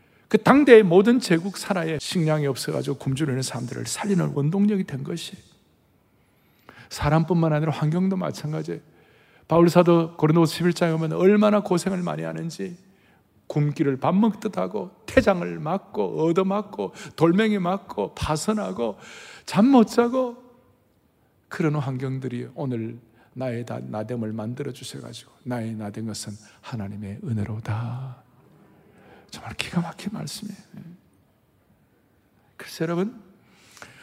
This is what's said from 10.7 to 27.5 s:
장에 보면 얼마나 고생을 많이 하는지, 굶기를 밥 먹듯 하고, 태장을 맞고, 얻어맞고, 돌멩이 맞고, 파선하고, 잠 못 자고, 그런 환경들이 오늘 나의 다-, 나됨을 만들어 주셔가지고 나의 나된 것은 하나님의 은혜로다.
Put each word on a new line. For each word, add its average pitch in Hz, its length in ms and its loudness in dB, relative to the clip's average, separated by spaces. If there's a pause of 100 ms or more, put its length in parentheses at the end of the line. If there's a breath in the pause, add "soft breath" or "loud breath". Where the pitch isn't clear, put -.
장에 170 200 0
보면 160 200 -2
얼마나 208 480 4
고생을 185 400 0
많이 160 220 -4
하는지, 165 520 -8 (720 soft breath)
굶기를 147 500 0
밥 151 180 0
먹듯 208 420 0
하고, 185 340 -6 (140)
태장을 175 540 0
맞고, 160 680 -4
얻어맞고, 190 680 -2 (220 loud breath)
돌멩이 202 440 4
맞고, 185 560 -4
파선하고, 156 840 -4 (480 loud breath)
잠 214 220 4
못 262 180 8
자고, 240 520 0 (1080)
그런 151 280 -2
환경들이 131 800 -6
오늘 120 420 -6 (400 soft breath)
나의 120 280 -6
다-, 117 160 -8
나됨을 113 500 -6
만들어 123 400 -6
주셔가지고 123 600 -16 (120)
나의 117 320 -6
나된 107 300 -10
것은 107 280 -10 (280 soft breath)
하나님의 104 640 -10
은혜로다. 117 1000 -6 (1040 soft breath)